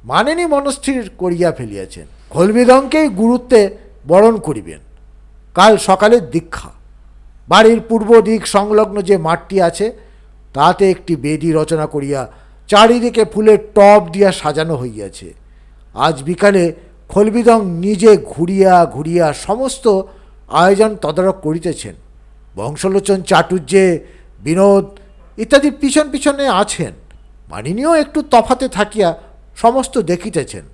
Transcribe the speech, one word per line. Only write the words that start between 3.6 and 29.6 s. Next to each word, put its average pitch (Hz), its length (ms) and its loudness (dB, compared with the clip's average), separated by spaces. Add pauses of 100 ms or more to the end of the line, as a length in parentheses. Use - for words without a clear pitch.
বরণ 208 300 4
করিবেন। 92 420 -10 (760)
কাল 202 240 4
সকালে 208 420 2
দীক্ষা। - 500 -8 (800)
বাড়ির 220 320 4
পূর্ব 226 400 2
দিক 214 260 -2
সংলগ্ন 208 540 0
যে 190 160 0
মাঠটি 170 440 -4
আছে, 180 300 -2 (640)
তাতে 185 380 2
একটি 165 240 -4
বেদি 147 360 -4
রচনা 156 340 -2
করিয়া 139 420 -8 (400)
চারিদিকে 226 580 2
ফুলের 214 320 2 (180)
টব 202 360 6
দিয়া 190 200 2
সাজানো 156 440 -4
হইয়াছে। 104 580 -12 (600)
আজ 135 300 -2
বিকালে 180 500 0 (360)
খলবিদং 220 560 2
নিজে 190 520 2
ঘুরিয়া 180 680 2
ঘুরিয়া 156 480 -2
সমস্ত 220 680 -4 (480)
আয়োজন 196 460 2
তদারক 185 460 -4
করিতেছেন। 156 540 -8 (600)
বংশলোচন, 190 680 -4
চাটুর্যে, 175 800 0 (400)
বিনোদ 196 460 0 (520)
ইত্যাদি 277 340 2
পিছন 285 380 -2
পিছনে 277 380 -4
আছেন। 190 460 -4 (560)
মানিনীও 208 460 -4
একটু 302 260 -2
তফাতে 254 480 0
থাকিয়া 202 480 -4 (380)
সমস্ত 247 420 -2